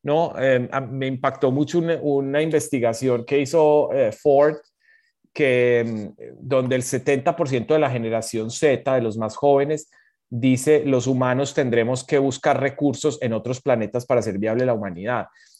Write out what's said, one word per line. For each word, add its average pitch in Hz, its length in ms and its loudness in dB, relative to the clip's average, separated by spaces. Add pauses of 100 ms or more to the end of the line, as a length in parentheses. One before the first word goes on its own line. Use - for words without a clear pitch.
¿no? 156 340 0
Eh, 127 340 2
a-, 135 100 -4
me 131 260 -6
impactó 131 440 0
mucho 147 280 0
una, 165 220 0
una 139 400 0
investigación 127 840 0
que 143 140 2
hizo, 151 540 4
eh, 123 180 2
Ford, 147 460 4 (760)
que, 120 880 0
mm, - 200 -18
donde 131 360 0
el 127 80 -2
setenta 139 520 -2
por 156 140 -2
ciento 131 240 -2
de 156 60 4
la 143 100 2
generación 113 640 -4
Z, 135 420 0
de 127 80 2
los 110 160 -4
más 110 180 -6
jóvenes, 143 540 0 (400)
dice, 131 560 2
"Los 131 220 0
humanos 127 480 0
tendremos 123 480 0
que 147 160 0
buscar 135 400 0
recursos 135 600 -2
en 117 120 -2
otros 120 260 -6
planetas 120 460 -2
para 123 140 2
hacer 101 180 -4
viable 110 280 -2
la 123 80 0
humanidad". 101 540 -6 (320)